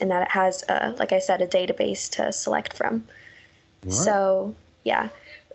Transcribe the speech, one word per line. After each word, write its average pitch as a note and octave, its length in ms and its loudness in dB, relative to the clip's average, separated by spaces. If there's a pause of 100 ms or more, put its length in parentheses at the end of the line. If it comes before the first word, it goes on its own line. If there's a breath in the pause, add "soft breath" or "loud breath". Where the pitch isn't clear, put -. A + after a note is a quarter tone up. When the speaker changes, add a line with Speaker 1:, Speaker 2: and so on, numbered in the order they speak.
Speaker 1:
and F#3+ 100 2
that F3+ 120 2
it - 40 0
has, F#3 420 2
a, - 300 0
like F#3+ 140 0
I F#3+ 60 4
said, F#3 220 0
a F3+ 60 2
database F#3 640 0
to - 200 -2
select - 420 -4
from. - 340 -2 (800 loud breath)
Speaker 2:
All - 40 -6
right. F#2 40 -4
Speaker 1:
So, G3 640 2 (280)
yeah. A3 260 0 (460 loud breath)